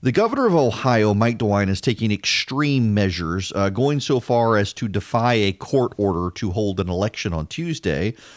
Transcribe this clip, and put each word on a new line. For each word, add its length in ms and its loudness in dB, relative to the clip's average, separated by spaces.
The 100 0
governor 360 2
of 80 4
Ohio, 580 2
Mike 240 2
DeWine, 320 2
is 120 -2
taking 300 0
extreme 840 0
measures, 600 -2
uh, 140 0
going 300 0
so 200 0
far 380 2
as 160 0
to 140 -6
defy 480 0
a 160 2
court 460 -2
order 380 0
to 160 -4
hold 280 -2
an 100 -2
election 420 -2
on 140 -4
Tuesday. 720 -4